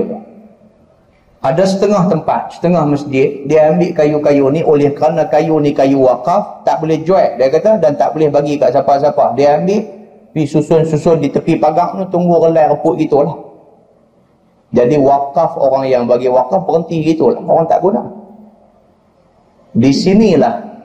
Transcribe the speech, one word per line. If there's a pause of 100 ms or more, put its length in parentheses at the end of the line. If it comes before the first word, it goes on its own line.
tu? (1200)
Ada
setengah
tempat,
setengah
masjid,
dia
ambil
kayu-kayu
ni,
oleh
kerana
kayu
ni
kayu
wakaf,
tak
boleh
jual,
dia
kata,
dan
tak
boleh
bagi
kat
siapa-siapa.
Dia
ambil, (480)
pergi
susun-susun
di
tepi
pagar
tu,
tunggu
relai
reput
gitulah. (1400)
Jadi
wakaf,
orang
yang
bagi
wakaf
berhenti
gitulah,
orang
tak
guna. (1700)
Di
sinilah (280)